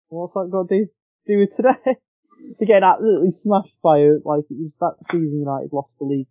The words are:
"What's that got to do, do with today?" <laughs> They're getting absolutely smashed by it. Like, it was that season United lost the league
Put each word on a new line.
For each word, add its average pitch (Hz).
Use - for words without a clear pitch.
"What's 170
that 180
got 185
to 196
do, 208
do 202
with 202
today?" 247
<laughs> -
They're 214
getting 196
absolutely 185
smashed 196
by 156
it. 147
Like, 151
it -
was 156
that 175
season 156
United 139
lost 139
the 143
league 139